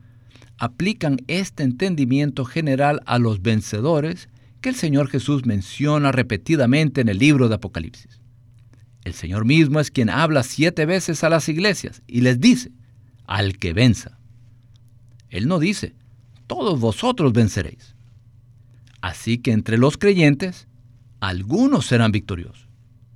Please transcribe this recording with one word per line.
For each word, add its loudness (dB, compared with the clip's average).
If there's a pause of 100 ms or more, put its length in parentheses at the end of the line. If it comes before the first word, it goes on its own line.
(580)
aplican -2
este -6
entendimiento 0
general -2
a 0
los 0
vencedores -2 (320)
que -4
el -4
Señor 0
Jesús -2
menciona 0
repetidamente 0
en 2
el 0
libro 4
de 0
Apocalipsis. -10 (840)
El -8
Señor -4
mismo 4
es 0
quien 0
habla 2
siete -2
veces -2
a 4
las 0
iglesias -4
y -2
les 4
dice, 4 (540)
"Al -4
que -6
venza". 0 (1120)
Él -4
no 0
dice, -4 (500)
"Todos -2
vosotros 0
venceréis". -2 (1040)
Así -6
que -2
entre 0
los 2
creyentes, 2 (540)
algunos 0
serán 2
victoriosos. -6 (480)